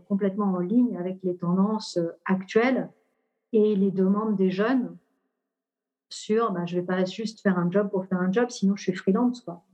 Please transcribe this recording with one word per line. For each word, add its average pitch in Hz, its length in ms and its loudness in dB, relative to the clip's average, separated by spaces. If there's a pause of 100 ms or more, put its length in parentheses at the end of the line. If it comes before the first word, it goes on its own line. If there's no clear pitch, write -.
complètement 196 460 0
en 180 80 0
ligne 214 360 2
avec 185 280 -6
les 180 120 -2
tendances, 190 600 0
euh, 170 140 0 (160)
actuelles 220 640 0 (640)
et 214 220 4
les 196 160 2
demandes 196 460 0
des 190 160 2
jeunes 208 440 0 (1120)
sur, 220 440 -2
bah, « 175 140 -4
je 170 100 -4
vais 180 100 -2
pas 185 180 0
juste 208 360 -6
faire 190 180 2
un 175 120 2
job 202 200 2
pour 190 160 -2
faire 185 140 -2
un 185 100 0
job, 240 200 2
sinon 196 260 0
je - 80 -12
suis 185 100 0
freelance », 247 480 0
quoi. 170 320 -14